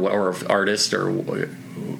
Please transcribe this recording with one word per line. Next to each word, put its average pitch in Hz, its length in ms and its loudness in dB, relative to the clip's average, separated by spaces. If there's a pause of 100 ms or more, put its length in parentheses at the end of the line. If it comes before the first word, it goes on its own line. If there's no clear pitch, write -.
or 98 260 2 (140)
artists 101 460 2
or 95 160 2
wh-, 95 360 -2 (520)